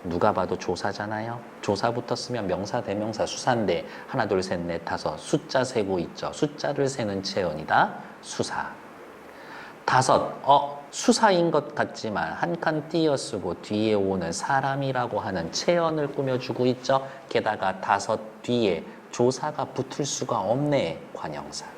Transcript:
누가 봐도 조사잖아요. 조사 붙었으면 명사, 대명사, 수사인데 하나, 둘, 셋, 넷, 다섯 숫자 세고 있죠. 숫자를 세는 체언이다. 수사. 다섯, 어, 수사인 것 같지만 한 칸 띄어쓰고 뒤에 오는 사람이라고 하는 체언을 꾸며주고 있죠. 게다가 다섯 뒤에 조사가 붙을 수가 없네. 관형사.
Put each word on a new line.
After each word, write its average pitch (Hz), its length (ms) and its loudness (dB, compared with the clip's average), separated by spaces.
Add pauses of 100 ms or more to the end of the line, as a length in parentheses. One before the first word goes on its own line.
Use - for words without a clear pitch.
누가 92 300 2
봐도 92 240 0
조사잖아요. 107 800 -4 (220)
조사 107 300 2
붙었으면 117 560 -4
명사, 98 340 -2
대명사, 107 440 -2
수사인데 113 600 0 (220)
하나, 117 200 0
둘, 95 160 4
셋, 92 160 -2
넷, 85 240 -4
다섯 80 340 -4
숫자 - 460 0
세고 98 360 0
있죠. 110 340 -6
숫자를 147 540 0
세는 101 360 -2
체언이다. 92 720 2 (260)
수사. - 580 -6 (1080)
다섯, 127 420 6 (120)
어, - 480 4
수사인 196 580 6
것 151 240 2
같지만 101 600 -2
한 165 280 -2
칸 156 280 0
띄어쓰고 135 760 0
뒤에 107 320 2
오는 95 360 2
사람이라고 135 880 0
하는 110 320 -4
체언을 160 600 2
꾸며주고 127 560 0
있죠. 127 400 2 (200)
게다가 101 540 0
다섯 107 380 2 (240)
뒤에 104 400 2 (260)
조사가 131 560 0
붙을 - 400 -4
수가 127 360 -2
없네. 131 600 2 (140)
관형사. - 500 -8 (120)